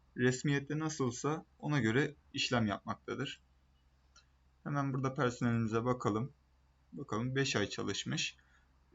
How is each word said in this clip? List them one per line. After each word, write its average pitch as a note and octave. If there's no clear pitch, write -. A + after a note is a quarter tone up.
resmiyette C#3
nasılsa D3+
ona D3
göre B2+
işlem A#2
yapmaktadır. G#2+
Hemen C#3+
burada C3
personelimize A#2
bakalım. B2
Bakalım B2+
beş C3+
ay G2+
çalışmış. -